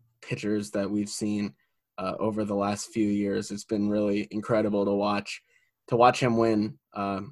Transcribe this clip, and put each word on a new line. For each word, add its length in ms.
pitchers 500
that 180
we've 180
seen, 460
uh, 200
over 240
the 120
last 360
few 160
years. 440
It's 120
been 260
really 420
incredible 540
to 60
watch, 500
to 60
watch 240
him 160
win, 440
uh, 280